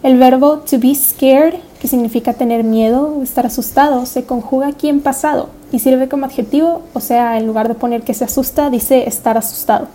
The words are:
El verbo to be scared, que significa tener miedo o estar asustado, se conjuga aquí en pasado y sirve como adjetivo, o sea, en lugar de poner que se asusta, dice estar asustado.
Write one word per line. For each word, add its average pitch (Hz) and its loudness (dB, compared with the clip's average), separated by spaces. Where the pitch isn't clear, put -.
El 262 6
verbo 262 4
to 285 -2
be 254 4
scared, 285 2
que 277 -8
significa 233 -2
tener 233 0
miedo 233 2
o 269 -4
estar 254 -2
asustado, 269 0
se 254 -6
conjuga 262 -2
aquí 285 -4
en 285 2
pasado 285 -2
y 247 -2
sirve 262 2
como 269 -4
adjetivo, 302 -2
o 240 -6
sea, 233 0
en 220 -2
lugar 220 -2
de 233 -2
poner 233 -4
que 233 -6
se - -4
asusta, 285 -2
dice 247 0
estar 226 -2
asustado. - -4